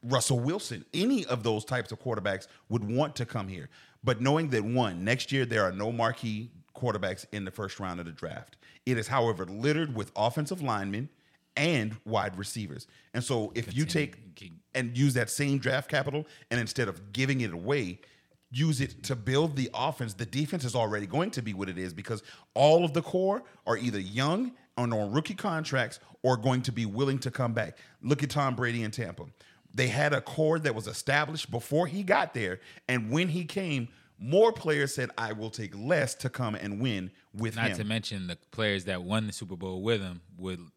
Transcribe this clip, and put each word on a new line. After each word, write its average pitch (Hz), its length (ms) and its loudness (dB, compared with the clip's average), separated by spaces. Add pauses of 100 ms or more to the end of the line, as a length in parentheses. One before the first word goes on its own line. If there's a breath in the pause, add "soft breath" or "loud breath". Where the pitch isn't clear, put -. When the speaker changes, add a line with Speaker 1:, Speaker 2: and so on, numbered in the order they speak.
Speaker 1:
Russell 123 380 2
Wilson, 123 440 -4 (100)
any 214 320 2
of 123 160 -2
those 107 220 0
types 123 280 -4
of - 100 -12
quarterbacks 101 440 -2 (220 loud breath)
would 110 160 0
want 135 320 0
to 117 100 -4
come 98 220 -6
here. 92 200 -10 (360 loud breath)
But 117 160 2
knowing 147 300 4
that, 110 140 2
one, 107 400 0
next 123 280 0
year 135 140 2
there 113 180 2
are 92 80 2
no 101 200 -2
marquee 113 580 -2 (260)
quarterbacks 101 560 -2
in 104 120 -6
the 92 60 -8
first 98 300 -6
round 90 200 -4
of 85 60 -8
the 85 60 -10
draft. 78 440 -10 (280 loud breath)
It 123 140 2
is, 107 100 -4
however, 113 380 2
littered 139 480 0
with 104 220 -6
offensive 147 460 0
linemen 107 460 -2 (480 soft breath)
and 123 480 2
wide 98 340 0
receivers. 98 480 -8 (280 soft breath)
And 123 100 -2
so 117 300 0
if 110 220 -4
you 147 80 2
Speaker 2:
Continue. 147 220 0
Speaker 1:
take 92 460 -16 (220)
and 120 220 -2
use 135 180 6
that 120 160 2
same 139 280 2
draft 127 320 0
capital, 143 360 0 (240 loud breath)
and 120 100 2
instead 113 280 0
of 95 240 -10
giving 131 280 2
it 104 120 0
away, 92 480 -2 (500 soft breath)
use 139 300 2
it - 240 -4
to 131 120 -2
build 139 400 2
the 131 180 0
offense. 123 400 -2
The 95 120 -6
defense 143 380 -2
is 120 100 -2
already 107 320 2
going 151 260 0
to 127 100 -4
be 110 120 -4
what 95 140 -4
it 87 100 -6
is 92 160 -4
because 98 280 -6 (320 loud breath)
all 156 300 8
of 156 80 0
the 160 100 2
core 190 400 0 (240 loud breath)
are 226 100 4
either 104 220 0
young 143 540 0 (260 loud breath)
and 120 160 2
on 104 180 0
rookie 160 220 0
contracts 156 640 -2 (240 loud breath)
or 127 140 6
going 127 260 4
to 123 100 -2
be 117 140 -2
willing 135 340 0
to 127 100 -4
come 117 240 -2
back. - 240 -4 (240 loud breath)
Look 139 200 2
at 139 80 -2
Tom 135 240 2
Brady 117 280 0
in 107 80 -2
Tampa. 95 340 -8 (500 soft breath)
They 127 140 4
had 147 240 4
a 127 80 2
core 156 380 2
that 143 160 0
was 107 120 -4
established 147 640 -2
before 151 360 2
he 180 160 -4
got 185 320 4
there, 95 260 -2 (280 loud breath)
and 120 220 0
when 170 180 4
he 170 160 0
came, 151 440 -2 (300 soft breath)
more 185 340 6
players 143 420 0
said, 123 240 -2
"I 110 140 -2
will 107 180 -6
take 104 260 -8
less 135 400 2
to - 140 -4
come 110 240 -2
and 101 260 -6
win 101 300 -2 (240 soft breath)
with 107 220 -2
Speaker 2:
Not 113 160 2
Speaker 1:
him." 90 60 -4
Speaker 2:
to 107 60 -2
mention 104 420 -4
the 85 100 -6 (160)
players 101 320 0
that 90 180 -4
won 107 240 0
the 101 60 -6
Super 92 240 -8
Bowl 92 260 -6
with 110 180 2
him 90 220 -8 (160)
would 92 220 -6 (160)